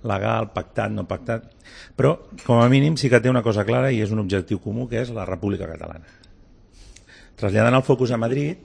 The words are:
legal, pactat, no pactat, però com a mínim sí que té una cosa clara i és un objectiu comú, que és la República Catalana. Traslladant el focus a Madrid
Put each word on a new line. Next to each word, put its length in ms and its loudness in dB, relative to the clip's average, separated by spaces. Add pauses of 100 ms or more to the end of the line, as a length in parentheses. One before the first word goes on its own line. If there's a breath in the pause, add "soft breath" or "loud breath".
legal, 520 -2
pactat, 360 -6
no 160 -8
pactat, 420 -8 (480 loud breath)
però 180 2 (300)
com 160 6
a 100 6
mínim 260 4
sí 120 0
que 100 6
té 100 2
una 140 2
cosa 240 0
clara 240 0
i 100 0
és 100 -2
un 120 0
objectiu 400 -2
comú, 240 -6
que 140 -4
és 100 -6
la 160 -8
República 400 -4
Catalana. 380 -14 (1300 loud breath)
Traslladant 400 2
el 80 4
focus 280 2
a 60 -2
Madrid 480 -4